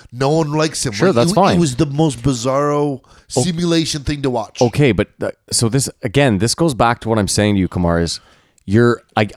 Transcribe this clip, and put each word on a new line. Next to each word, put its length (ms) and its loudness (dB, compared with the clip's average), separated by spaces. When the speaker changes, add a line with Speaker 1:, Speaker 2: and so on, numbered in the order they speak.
Speaker 1:
No 160 -2
one 240 0
likes 320 -2
him. 80 -6
Speaker 2:
Sure, 160 2
Speaker 1:
Like, 60 2
Speaker 2:
that's 160 2
Speaker 1:
it, 40 -4
Speaker 2:
fine. 220 4
Speaker 1:
it 20 4
was 180 0
the 80 2
most 340 -2
bizarro 840 -2
Speaker 2:
O-, 400 -6
Speaker 1:
simulation 600 -2
thing 200 -6
to 60 0
watch. 320 -4
Speaker 2:
Okay, 300 2
but, 180 -2
uh, 100 -6
so 180 0
this, 200 -2
again, 360 2
this 160 -2
goes 180 0
back 280 0
to 80 -6
what 100 0
I'm 100 0
saying 260 0
to 40 2
you, 100 0
Kamar, 320 0
is 180 -4
you're, 360 2
I 220 0